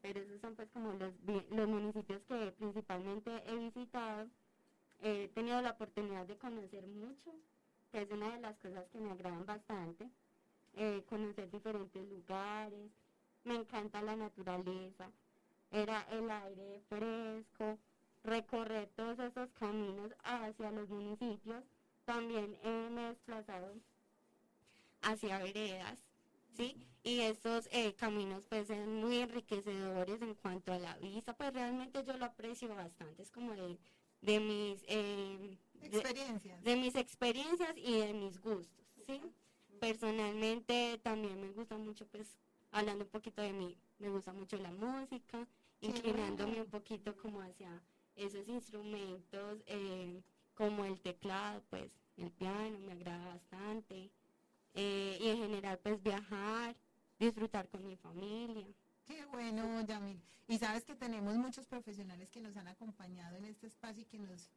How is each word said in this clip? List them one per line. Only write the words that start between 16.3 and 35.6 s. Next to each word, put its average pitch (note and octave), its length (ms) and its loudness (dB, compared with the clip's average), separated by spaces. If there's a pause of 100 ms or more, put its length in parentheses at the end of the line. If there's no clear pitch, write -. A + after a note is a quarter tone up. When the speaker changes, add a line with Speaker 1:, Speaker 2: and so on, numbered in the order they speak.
Speaker 1:
fresco, A3 880 -2 (460)
recorrer A3 720 2
todos A#3 240 -2
esos B3 320 -2
caminos G#3 600 0 (120)
hacia A3 480 -2
los G#3+ 160 -4
municipios. G#3+ 720 -2 (420)
También, A#3 600 0
eh, A3+ 260 2
me A#3 140 -2
he A#3 60 -2
desplazado G#3+ 640 -6 (1300)
hacia G#3 360 2
veredas, G3 680 -2 (520)
¿sí? B3 200 0 (260)
Y A#3+ 180 4
esos, A3+ 500 4
eh, A3+ 240 4
caminos, G#3 520 2
pues, G#3+ 220 2
son G#3+ 280 0
muy A#3 240 6
enriquecedores G3+ 1000 0
en A3+ 120 -2
cuanto F#3 380 -2
a F3+ 60 2
la F3 200 -4
vista, G#3 380 -4
pues, C#4 160 0
realmente B3+ 520 0
yo C4 120 -2
lo B3+ 80 0
aprecio A#3 500 -4
bastante, F3 480 -8
es G3+ 80 -14
como A#3+ 240 -4
de, F3+ 240 -4 (440)
de G#3 180 8
mis... G#3 480 2
Eh, G3+ 720 0 (160)